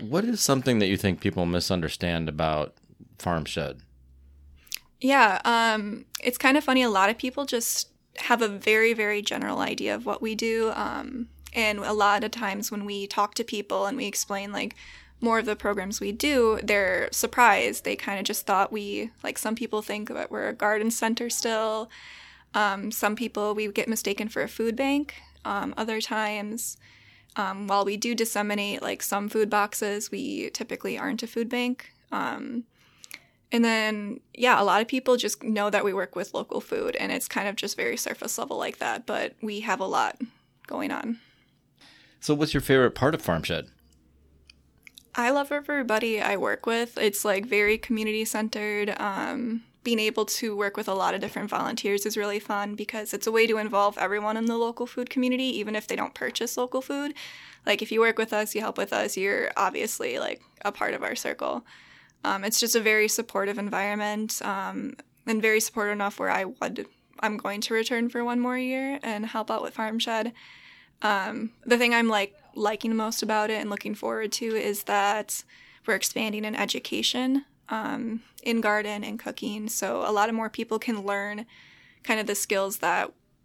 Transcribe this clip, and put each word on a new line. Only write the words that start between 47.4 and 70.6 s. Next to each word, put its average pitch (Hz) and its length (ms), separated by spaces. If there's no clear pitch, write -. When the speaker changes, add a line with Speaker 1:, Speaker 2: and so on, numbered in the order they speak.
Speaker 2:
very 208 320
community-centered. 214 1200
Um, 220 640
being 233 160
able 214 240
to 214 320
work 202 200
with 214 120
a 190 60
lot 180 200
of 196 60
different 196 300
volunteers 202 560
is 214 100
really 208 240
fun 208 340
because 214 400
it's 202 140
a 220 40
way 226 140
to 220 120
involve 202 400
everyone 208 380
in 226 100
the 233 100
local 233 300
food 247 240
community, 254 340
even 214 320
if 214 100
they - 80
don't - 200
purchase - 420
local 247 240
food. 285 340
Like, 202 160
if 220 100
you 220 80
work 226 180
with 226 140
us, 214 220
you 208 80
help 214 160
with 202 140
us, 208 240
you're 196 400
obviously, - 600
like, - 240
a 202 100
part - 220
of - 100
our - 100
circle. - 500
Um, 196 180
it's 214 160
just 233 160
a 233 60
very 214 260
supportive 202 520
environment, 208 840
um, 196 560
and 220 160
very 220 180
supportive 208 320
enough 208 260
where 190 120
I 190 160
would, - 400
I'm 214 160
going 202 240
to - 140
return 233 340
for 240 160
one 240 160
more 247 160
year 262 460
and 214 240
help 220 240
out 220 120
with - 120
Farm 220 240
Shed. 226 340